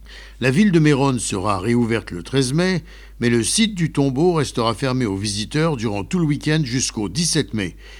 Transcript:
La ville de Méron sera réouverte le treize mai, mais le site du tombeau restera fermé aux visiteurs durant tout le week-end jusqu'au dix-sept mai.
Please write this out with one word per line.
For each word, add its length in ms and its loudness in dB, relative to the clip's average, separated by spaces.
La 80 2
ville 200 4
de 80 6
Méron 400 4
sera 420 -2
réouverte 500 0
le 120 -8
treize 300 0
mai, 320 0
mais 120 2
le 120 2
site 320 0
du 160 -2
tombeau 440 2
restera 400 0
fermé 320 0
aux 100 0
visiteurs 600 -2
durant 260 -2
tout 140 -2
le 80 2
week-end 360 0
jusqu'au 460 -2
dix-sept 460 -2
mai. 200 -4